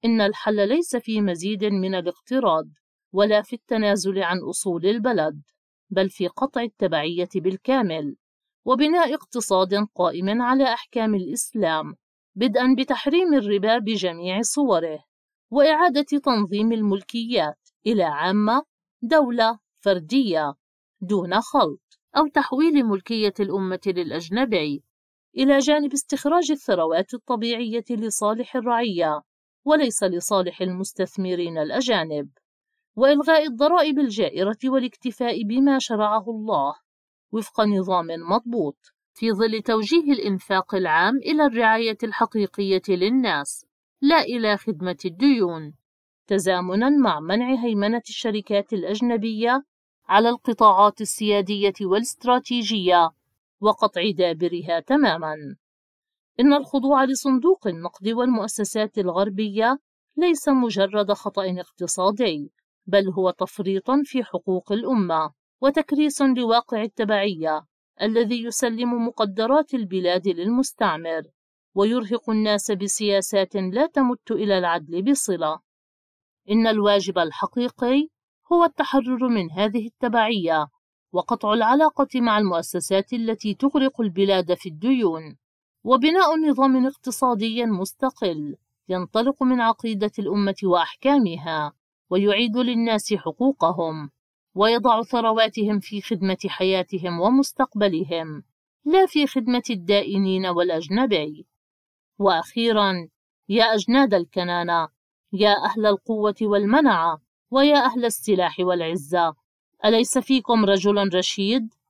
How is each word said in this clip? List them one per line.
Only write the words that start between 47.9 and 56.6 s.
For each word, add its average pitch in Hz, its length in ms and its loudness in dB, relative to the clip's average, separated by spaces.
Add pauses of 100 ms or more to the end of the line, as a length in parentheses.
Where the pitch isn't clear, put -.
الشركات 208 640 -4
الأجنبية 226 880 -2 (460)
على 214 200 4
القطاعات 214 720 4
السيادية 202 800 0
والاستراتيجية 208 1300 0 (500)
وقطع 208 500 0
دابرها 170 720 -2
تماما. 170 560 0 (1040)
إن 277 120 8
الخضوع 277 520 2